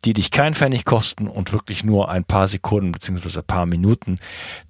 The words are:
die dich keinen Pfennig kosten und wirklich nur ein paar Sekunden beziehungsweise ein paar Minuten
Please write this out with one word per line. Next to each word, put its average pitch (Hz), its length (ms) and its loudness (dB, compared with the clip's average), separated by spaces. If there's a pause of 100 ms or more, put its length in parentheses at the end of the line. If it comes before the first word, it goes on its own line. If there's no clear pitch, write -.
die 110 100 2
dich 101 180 -2
keinen 147 240 2
Pfennig 135 280 0
kosten 107 440 2
und - 260 -6
wirklich 101 300 -4
nur 104 260 2
ein 90 140 -2
paar 95 240 2
Sekunden 95 440 -2
beziehungsweise 87 500 -6
ein - 40 -10
paar 87 220 0
Minuten 92 500 0 (520)